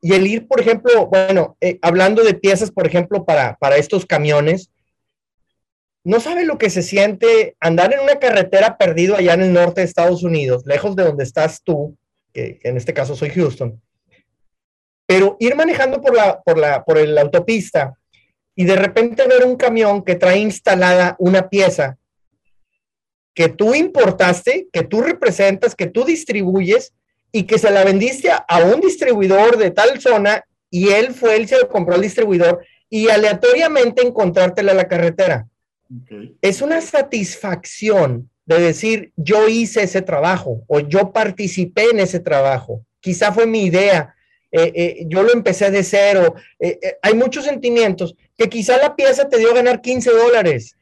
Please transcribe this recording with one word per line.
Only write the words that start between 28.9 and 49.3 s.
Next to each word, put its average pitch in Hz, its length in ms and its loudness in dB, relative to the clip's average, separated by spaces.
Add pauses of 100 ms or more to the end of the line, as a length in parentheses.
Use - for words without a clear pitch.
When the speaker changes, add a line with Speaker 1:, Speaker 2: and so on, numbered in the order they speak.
Speaker 1:
de 196 140 0
tal 226 280 0
zona 214 460 0 (240)
y 185 200 0
él 220 240 2
fue, 226 220 0
él 220 120 -2
se 262 120 2
lo 247 80 2
compró 180 280 -2
al 185 60 2
distribuidor 180 600 0 (260)
y 220 200 0
aleatoriamente 247 960 2
encontrártela 190 680 0
en 190 60 2
la 185 100 0
carretera. 170 600 -2 (460)
Speaker 2:
Ok. 110 480 -20
Speaker 1:
Es 196 200 -2
una 320 200 -2
satisfacción 196 1500 -4 (160)
de 165 140 0
decir, 180 580 -2
"Yo 214 300 2
hice 226 360 -2
ese 190 180 -2
trabajo", 156 640 -4
o 147 120 0
"Yo 185 320 -2
participé 202 800 -2
en 220 80 0
ese 180 200 -2
trabajo, 135 640 -2 (160)
quizá 185 300 -2
fue 226 140 2
mi 220 200 -2
idea, 180 500 0 (360)
eh, 165 220 0
eh, 170 340 -6
yo 185 160 -2
lo 233 100 4
empecé 196 380 -2
de 196 120 0
cero". 196 520 2 (220)
Eh, - 240 -6
eh, 185 200 -8
hay 208 140 0
muchos 254 300 -2
sentimientos 233 720 -4 (220)
que 226 120 0
quizá 233 280 0
la - 180 0
pieza 269 320 0
te 262 100 0